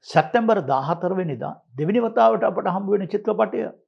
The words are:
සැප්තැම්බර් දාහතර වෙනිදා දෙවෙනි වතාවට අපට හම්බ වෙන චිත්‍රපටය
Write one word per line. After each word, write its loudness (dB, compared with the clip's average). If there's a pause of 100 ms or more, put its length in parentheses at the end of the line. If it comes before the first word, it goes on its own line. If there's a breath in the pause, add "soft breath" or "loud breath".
(160)
සැප්තැම්බර් 2
දාහතර -2
වෙනිදා -6 (220)
දෙවෙනි 0
වතාවට 4
අපට -2
හම්බ -4
වෙන 0
චිත්‍රපටය -2 (280)